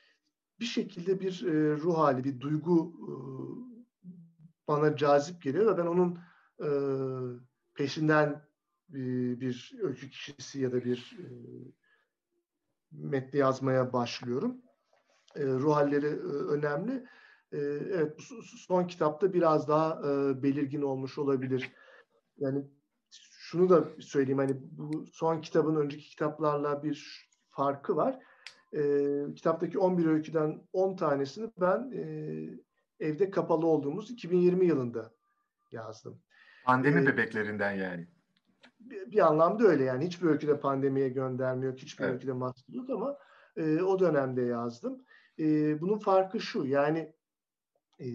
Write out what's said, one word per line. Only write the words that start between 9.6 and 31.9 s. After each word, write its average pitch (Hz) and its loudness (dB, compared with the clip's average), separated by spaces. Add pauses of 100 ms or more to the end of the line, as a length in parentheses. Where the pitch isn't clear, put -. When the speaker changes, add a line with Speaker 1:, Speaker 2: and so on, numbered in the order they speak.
Speaker 1:
öykü 139 -6
kişisi - -14
ya 127 0
da 120 -2
bir, 123 -6
e, 180 -14 (1600)
metni 147 -4
yazmaya 131 2
başlıyorum. 127 -4 (800)
E, 143 -4
ruh 135 2
halleri, 143 4
e, 147 -2 (300)
önemli. 151 -2 (460)
E, 151 -8 (360)
evet, 156 0
bu - -20
s-, - -18
s-, - -18
son 180 0
kitapta 165 0
biraz 156 4
daha, 156 2
e, 139 0
belirgin 139 0
olmuş 135 -4
olabilir. 131 -2 (680)
Yani 139 -4 (460)
şunu - -2
da 156 8 (120)
söyleyeyim, 135 0
hani 135 2
bu 151 -8
son 160 -2
kitabın 156 2
önceki 147 -4
kitaplarla 147 -2
bir - -8 (220)
farkı 139 -2
var. 247 0 (560)
Ee, 143 2 (120)
kitaptaki 165 -2
on 185 4
bir 170 4
öyküden 156 0 (120)
on 190 0
tanesini 160 -2 (100)
ben, 214 2